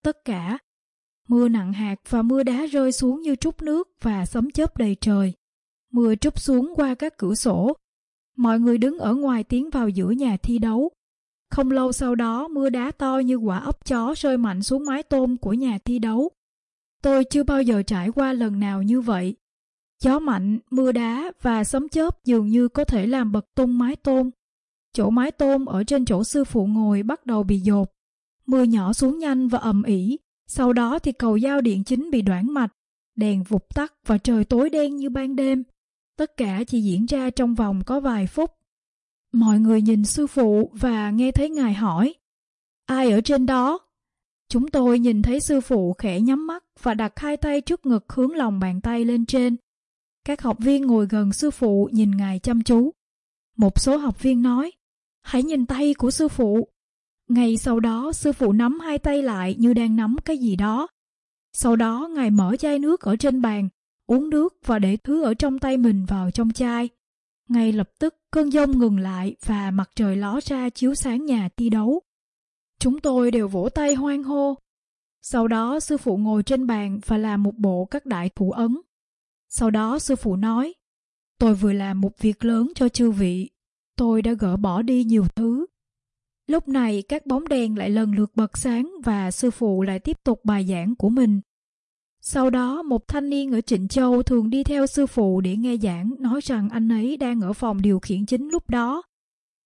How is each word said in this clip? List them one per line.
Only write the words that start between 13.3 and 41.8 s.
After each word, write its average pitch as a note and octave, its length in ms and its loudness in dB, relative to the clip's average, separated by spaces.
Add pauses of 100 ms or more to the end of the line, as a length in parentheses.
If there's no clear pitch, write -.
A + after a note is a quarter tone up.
quả G#3+ 220 -2
ốc - 280 -6
chó B3 300 -2
rơi C4+ 200 0
mạnh G3+ 260 -2
xuống C4+ 220 -2
mái C#4+ 180 -4
tôn B3+ 340 0
của - 160 -6
nhà A#3 320 -2
thi B3 140 -2
đấu. A3+ 320 -2 (720)
Tôi C4+ 220 4
chưa C#4+ 180 0
bao C4+ 200 2
giờ A3+ 200 2
trải F#3+ 280 -2
qua C4+ 220 -2
lần G#3+ 280 -2
nào G3 220 -2
như A#3 180 2
vậy. G3 360 -2 (640)
Gió C4 160 4
mạnh, G#3+ 400 0 (120)
mưa B3+ 220 2
đá A#3+ 400 -4 (100)
và A3+ 220 0
sấm C#4 240 -2
chớp D#4+ 360 -2
dường A#3 220 2
như A#3+ 220 4
có C#4+ 160 -2
thể G#3+ 220 0
làm A#3+ 260 0
bật G#3 220 -2
tung B3 240 0
mái B3 180 0
tôn. C4 340 0 (640)
Chỗ G#3 180 0
mái B3 200 2
tôn C4+ 340 0
ở G3 200 -2
trên C4+ 200 0
chỗ G#3+ 200 0
sư C#4 200 -2
phụ G#3+ 220 0
ngồi G#3 360 2
bắt B3+ 240 -6
đầu A3 160 0
bị G3 160 2
dột. G3 340 0 (540)
Mưa B3+ 160 4
nhỏ A3 300 2
xuống C4+ 260 0
nhanh C4 300 0
và A#3 100 0
ầm G#3 240 0
ĩ. G#3 360 0 (280)
Sau B3 260 0
đó A#3+ 260 0
thì C#4+ 140 -2
cầu A3+ 240 0
giao C4+ 240 0
điện G3+ 240 0
chính C4+ 260 -2
bị B3 120 2
đoản F#3+ 300 0
mạch. B3+ 200 -2 (440)
Đèn G#3 260 0
vụt F#3+ 200 -2 (120)
tắt D4 200 -4 (120)
và G#3 120 2
trời A3+ 260 2
tối C4 260 2
đen D4 260 0
như C#4 140 -6
ban C4+ 260 -4
đêm. C4+ 260 0 (560)
Tất D#4 180 -4
cả G#3 300 -2
chỉ A#3+ 140 -2
diễn G3+ 260 0
ra B3+ 240 -2
trong A#3+ 240 0
vòng G3+ 320 0
có C4+ 140 -4
vài A3+ 260 -2
phút. D#4+ 240 -2 (800)
Mọi A3 280 6
người A3 220 4
nhìn G#3+ 220 4
sư D4 220 0
phụ A3 460 2
và G#3+ 380 -2
nghe B3 220 0
thấy C#4+ 180 0
Ngài C4 240 0
hỏi, G#3 400 0 (720)